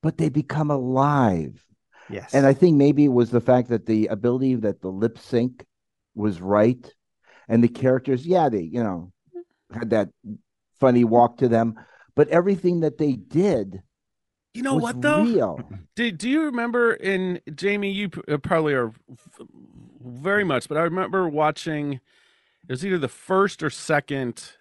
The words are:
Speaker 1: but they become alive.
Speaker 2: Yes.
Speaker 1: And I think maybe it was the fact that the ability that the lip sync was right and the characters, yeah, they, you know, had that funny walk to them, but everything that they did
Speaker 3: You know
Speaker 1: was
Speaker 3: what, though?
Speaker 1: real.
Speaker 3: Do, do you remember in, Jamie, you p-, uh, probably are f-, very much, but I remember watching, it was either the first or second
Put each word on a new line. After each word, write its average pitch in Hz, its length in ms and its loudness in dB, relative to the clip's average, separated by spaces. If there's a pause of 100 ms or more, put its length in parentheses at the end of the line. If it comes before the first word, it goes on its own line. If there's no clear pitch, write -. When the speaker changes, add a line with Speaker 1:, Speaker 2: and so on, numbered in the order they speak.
Speaker 1:
but 160 140 -2
they 160 120 0
become 147 420 -2
alive. 127 920 0 (460)
Speaker 2:
Yes. - 240 -12
Speaker 1:
And 139 120 4
I 139 80 6
think 165 240 4
maybe 143 280 6
it 139 80 4
was 123 160 4
the 120 120 2
fact 123 280 2
that 113 160 -2
the 110 220 0
ability 123 480 0
that 107 260 -4
the 95 80 -6
lip 104 300 -4
sync 127 440 -4 (520)
was 104 260 -4
right 117 500 2 (560)
and 117 160 4
the 120 40 4
characters, 131 580 -2
yeah, 180 240 2
they, 107 120 -2
you 98 220 -6
know, 92 280 -8 (600)
had 117 200 -6
that 113 180 0 (680)
funny 123 240 4
walk 120 340 2
to 131 100 0
them, 113 280 0 (400)
but 147 140 4
everything 175 520 0
that 151 160 -2
they 147 160 0
did 113 680 -2 (760)
Speaker 3:
You 240 80 -8
know 269 120 -2
Speaker 1:
was - 80 0
Speaker 3:
what, 233 180 -6
though? 294 220 2
Speaker 1:
real. 143 460 0 (260)
Speaker 3:
Do, 233 160 -2
do 170 180 -8
you 302 160 2
remember 240 480 0
in, 185 460 -2 (140)
Jamie, 202 380 -2
you 196 180 -4
p-, - 180 -14
uh, 147 100 -2
probably 156 360 0
are 123 160 -2 (220)
f-, - 300 -20 (640)
very 147 400 -2
much, 139 240 -2
but 147 100 -4
I 160 60 0
remember 180 460 -2
watching, 151 640 -2
it - 760 -20
was 131 160 -6
either 185 120 -2
the 139 100 -2
first 190 540 -2
or 156 80 -2
second 139 920 -4